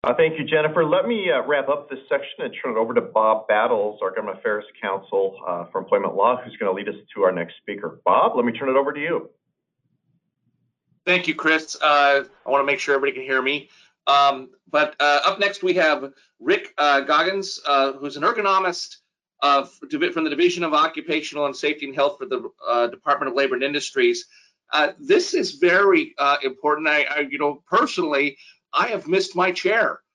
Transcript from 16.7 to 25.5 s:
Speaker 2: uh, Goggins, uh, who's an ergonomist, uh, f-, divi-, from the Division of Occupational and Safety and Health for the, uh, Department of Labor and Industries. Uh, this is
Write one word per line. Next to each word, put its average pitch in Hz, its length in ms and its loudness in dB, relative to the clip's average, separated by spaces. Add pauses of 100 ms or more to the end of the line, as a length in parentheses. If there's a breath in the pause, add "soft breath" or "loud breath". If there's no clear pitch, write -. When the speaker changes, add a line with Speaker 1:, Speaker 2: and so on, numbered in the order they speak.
Speaker 2:
uh, 143 220 4
Goggins, 170 680 0
uh, 139 280 2
who's 139 220 -10
an 143 60 -6
ergonomist, 190 760 0 (440)
uh, 139 220 4
f-, - 160 -20 (100)
divi-, 156 220 -2
from 165 100 -4
the 156 80 -2
Division 175 320 2
of 160 100 -2
Occupational 151 720 -2
and 139 100 -4
Safety 147 300 -4
and 135 100 -10
Health 143 220 0
for 131 80 -10
the, 123 220 -6 (160)
uh, 120 220 2
Department 139 460 -2
of 117 40 -2
Labor 135 200 0
and 127 80 -2
Industries. 131 640 0 (460 soft breath)
Uh, 151 280 2
this 294 340 2
is 277 200 -2